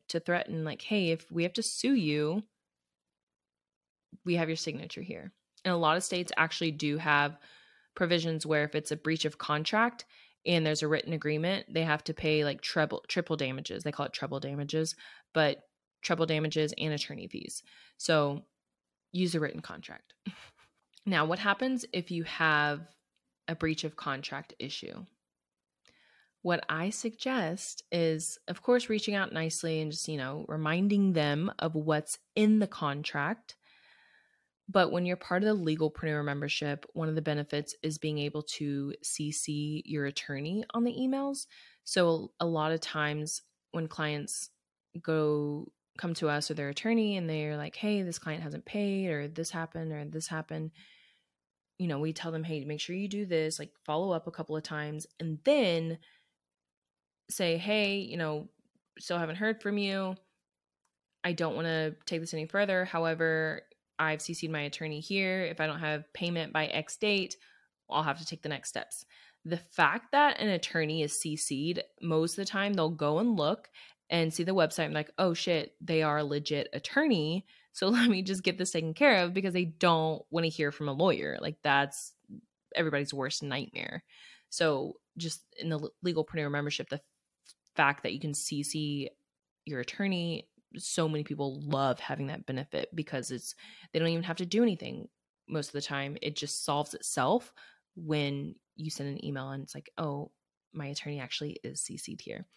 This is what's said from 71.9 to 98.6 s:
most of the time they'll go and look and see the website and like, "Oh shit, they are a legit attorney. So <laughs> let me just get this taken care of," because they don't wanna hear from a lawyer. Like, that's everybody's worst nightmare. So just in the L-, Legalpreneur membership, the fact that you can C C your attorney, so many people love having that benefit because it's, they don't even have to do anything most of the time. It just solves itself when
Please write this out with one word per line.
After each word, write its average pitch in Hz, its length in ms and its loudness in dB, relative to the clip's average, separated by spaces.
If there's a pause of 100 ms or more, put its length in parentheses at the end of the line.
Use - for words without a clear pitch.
most 165 320 2
of - 40 -10
the 196 80 -2
time 202 280 0
they'll 165 160 4
go 151 300 2
and 226 160 4
look 165 340 2 (400)
and 165 220 4
see 165 120 0
the 185 120 2
website 160 300 4
and 151 80 -2
like, 151 240 -2
"Oh 180 160 4
shit, 165 480 0
they 165 220 4
are 151 160 4
a 151 40 2
legit 147 500 0
attorney. 185 720 2 (280)
So 190 140 2
<laughs> - 20 6
let 240 200 6
me 190 120 4
just 190 220 -2
get 185 140 2
this 180 140 -2
taken 160 220 0
care 226 300 8
of," 175 100 0
because 190 200 0
they 180 120 2
don't 160 640 4
wanna 165 180 2
hear 151 240 0
from 147 180 -4
a 139 40 -2
lawyer. 135 480 4
Like, 151 220 -4
that's 139 500 2 (640)
everybody's 143 380 0
worst 135 300 -4
nightmare. - 600 -6 (460)
So 151 480 2 (200)
just 165 240 -6 (160)
in 165 120 -4
the 156 100 0
L-, 147 140 -8 (120)
Legalpreneur 156 460 0
membership, 143 380 -2
the 147 120 -6 (760)
fact 139 280 4
that 90 100 -2
you 135 60 -6
can 151 140 -4
C 143 300 -4
C 147 460 -4 (560)
your 143 140 -6
attorney, 170 680 -2 (300)
so 165 300 0
many 151 160 0
people 143 380 -4
love 135 380 2
having 135 280 -4
that - 180 -8
benefit - 500 -4
because 143 360 -4
it's, - 240 -8 (360)
they 165 80 2
don't 165 100 4
even 165 140 0
have 170 140 -4
to 180 80 -2
do 196 160 2
anything 175 460 0 (400)
most 151 200 -2
of - 60 -16
the 143 80 -4
time. 139 400 -4
It 151 140 -4
just - 280 -6
solves 147 300 0
itself - 600 2 (420)
when 147 600 -2 (200)